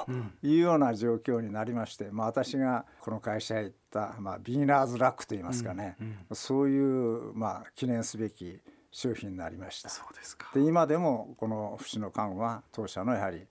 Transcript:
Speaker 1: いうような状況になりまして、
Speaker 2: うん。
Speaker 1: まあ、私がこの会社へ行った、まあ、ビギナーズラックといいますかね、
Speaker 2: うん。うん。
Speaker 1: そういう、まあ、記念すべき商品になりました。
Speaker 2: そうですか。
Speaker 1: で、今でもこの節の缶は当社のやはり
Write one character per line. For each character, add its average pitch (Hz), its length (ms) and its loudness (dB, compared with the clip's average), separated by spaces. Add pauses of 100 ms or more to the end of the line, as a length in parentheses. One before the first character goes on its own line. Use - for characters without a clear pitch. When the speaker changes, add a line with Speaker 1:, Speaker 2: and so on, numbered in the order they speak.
(420)
Speaker 1:
い 147 140 4
う - 20 8
よ 170 180 6
う - 20 6
な 127 160 4
状 113 220 2
況 117 240 0
に 113 100 -4
な 107 140 -2
り 120 100 -2
ま 113 120 -2
し - 100 -12
て、 101 120 -8
Speaker 2:
う 101 40 -12
ん。 104 60 -6
Speaker 1:
ま 110 80 0
あ、 - 20 2
私 127 300 0
が 127 280 2 (140)
こ - 100 -8
の 110 120 -4
会 107 180 -2
社 110 180 -2
へ 107 60 0
行 98 100 -8
っ - 20 -20 (140)
た、 107 300 -4
ま 98 140 -6
あ、 95 60 -8
ビ 120 140 -6
ギ 143 120 4
ナ 139 180 6
ー - 20 4
ズ 120 120 -2
ラ 127 120 6
ッ - 40 6
ク - 120 -10
と - 80 -6
い 101 60 -4
い 90 40 -6
ま 87 100 -4
す 120 100 -2
か 92 100 -4
ね、 92 280 -6
Speaker 2:
う - 20 -8
ん。 110 40 -8 (220)
う 110 40 -6
ん。 - 20 -4
Speaker 1:
そ 135 280 2
う 139 60 6
い 139 80 4
う、 120 560 2
ま 107 320 -4
あ、 - 80 -20
記 131 140 -2
念 117 160 2
す - 140 -6
べ 107 120 -2
き 90 300 -10 (320)
商 120 220 -2
品 101 180 -6
に 90 60 -8
な 82 100 -6
り 82 100 -10
ま - 140 -12
し - 100 -10
た。 - 60 -14
Speaker 2:
そ - 240 -10
う - 20 -20
で - 120 -18
す - 120 -12
か。 - 160 -16
Speaker 1:
で、 139 60 4
今 160 280 6
で 151 100 2
も 127 400 0
こ 113 100 -4
の 107 320 -4
節 - 200 -6
の 101 120 -4
缶 104 240 -2
は 113 280 -2 (100)
当 110 120 -4
社 95 200 -6
の 123 80 2
や 101 80 0
は 98 100 0
り 85 200 -12